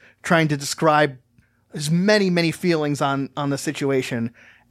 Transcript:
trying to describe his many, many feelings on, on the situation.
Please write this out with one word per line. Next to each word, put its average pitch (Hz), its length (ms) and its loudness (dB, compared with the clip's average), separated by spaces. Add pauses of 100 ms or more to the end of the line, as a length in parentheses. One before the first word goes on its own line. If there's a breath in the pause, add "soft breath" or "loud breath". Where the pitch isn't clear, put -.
(220 soft breath)
trying 165 260 2
to 147 80 -2
describe 151 640 0 (560)
his 151 160 -6
many, 196 400 2
many 170 220 0
feelings 151 500 -2
on, 139 340 -2
on 143 140 -4
the 139 80 -2
situation. 131 720 -2 (400 soft breath)